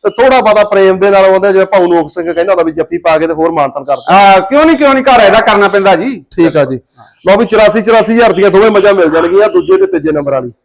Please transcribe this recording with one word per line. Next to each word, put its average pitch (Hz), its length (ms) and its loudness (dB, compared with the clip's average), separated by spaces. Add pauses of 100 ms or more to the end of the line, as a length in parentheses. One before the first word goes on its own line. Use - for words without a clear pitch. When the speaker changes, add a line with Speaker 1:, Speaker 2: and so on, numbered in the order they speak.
Speaker 1:
ਤੇ 214 60 -2
ਥੋੜਾ 254 300 2
ਬਹੁਤਾ 214 240 2
ਪ੍ਰੇਮ 190 360 0
ਦੇ 196 100 0
ਨਾਲ 196 160 2
ਉਹਦੇ 190 260 0
ਜਿਵੇਂ 190 140 0
ਭਾਊ 185 220 0
ਨੋਕ 165 220 -2
ਸਿੰਘ 170 240 -8
ਕਹਿੰਦਾ 180 200 -2
ਹੁੰਦਾ 170 100 0
ਵੀ 160 80 -2
ਜੱਫੀ 160 260 -6
ਪਾ 165 200 -2
ਕੇ 160 100 -2
ਤੇ 165 60 -4
ਹੋਰ 160 180 -2
ਮਾਨਤਾਨ 143 320 -4
ਕਰ 139 120 -4
ਦਿੰਦੇ। 160 200 -2
Speaker 2:
ਹਾਂ, 196 260 4
ਕਿਉਂ 285 240 0
ਨੀ, 320 100 2
ਕਿਉਂ 277 180 0
ਨੀ, 262 80 0
ਘਰ 254 180 2
ਇਹਦਾ 220 200 2
ਕਰਨਾ 202 280 0
ਪੈਂਦਾ 196 280 0
ਜੀ। 202 260 -8
Speaker 1:
ਠੀਕ 160 360 -2
ਆ 139 80 0
ਜੀ। 131 100 -8 (520)
ਲਓ 196 100 2
ਵੀ 226 80 0
ਚੁਰਾਸੀ, 220 360 0
ਚੁਰਾਸੀ 220 320 0
ਹਜ਼ਾਰ 226 200 2
ਦੀਆਂ 190 160 0
ਦੋਵੇਂ 202 220 2
ਮੱਝਾਂ 202 220 2
ਮਿਲ 175 160 0
ਜਾਣਗੀਆਂ 175 400 0
ਦੂਜੇ 185 360 0
ਤੇ 175 140 -6
ਤੀਜੇ 151 120 -6
ਨੰਬਰ 147 200 -6
ਵਾਲੀ। 127 200 -6 (140)